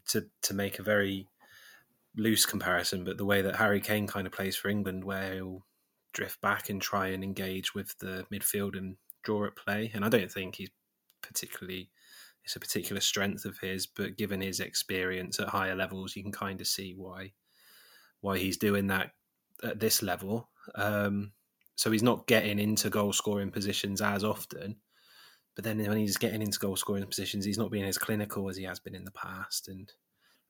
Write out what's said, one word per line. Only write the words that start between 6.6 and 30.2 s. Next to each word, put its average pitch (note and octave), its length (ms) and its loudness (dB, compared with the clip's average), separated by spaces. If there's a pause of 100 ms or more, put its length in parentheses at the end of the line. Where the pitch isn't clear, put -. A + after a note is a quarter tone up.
and G2 100 -2
try F#2+ 280 0
and F#2+ 140 -2
engage F#2+ 520 -4
with G2 240 -6
the F#2+ 340 -6
midfield G2+ 440 0
and F#2 200 -6 (260)
draw G#2 220 0
at G2 100 -4
play. G#2+ 380 -4
And G2+ 100 -2
I G#2+ 60 2
don't A2 240 4
think F#2 220 -6
he's F#2 160 -10 (500)
particularly, - 720 -8 (520)
it's - 140 -8
a - 40 -10
particular - 420 -2
strength - 420 0
of G2 140 -8
his, F#2+ 280 -2
but F#2 300 -6
given G2 240 0
his F#2+ 200 -2
experience F#2 800 -2
at F#2+ 100 -2
higher F#2+ 260 0
levels, F#2+ 420 -4
you G2+ 60 -8
can G2 100 -6
kind G2 300 -4
of - 40 -6
see F#2+ 300 -2
why, F#2+ 360 -12 (880)
why G2 160 2
he's F#2 180 2
doing G2+ 300 4
that F#2 240 2 (520)
at A2+ 160 -4
this A2 240 4
level. G2 460 -2 (260)
Um, G2+ 580 2 (420)
so - 160 2
he's A2 120 6
not A#2+ 240 4
getting G#2 320 6
into G#2 300 4
goal G#2 240 4
scoring G2+ 380 2
positions G2+ 500 0
as G2+ 240 2
often, - 520 -4 (800)
but G2+ 100 -8
then A2 120 0 (100)
when G#2+ 120 4
he's G#2 180 2
getting G#2+ 240 0
into G#2 180 0
goal G2 180 0
scoring G2 280 0
positions, G2 400 -2
he's G2+ 140 0
not A2 120 0
being G#2 140 0
as F#2+ 140 0
clinical G#2 500 -2
as F#2 80 -6
he F#2+ 80 -8
has F#2 160 -8
been F#2 140 -12
in F#2 100 -12
the F#2+ 60 -12
past. - 580 -8
And F#2+ 240 -14 (580)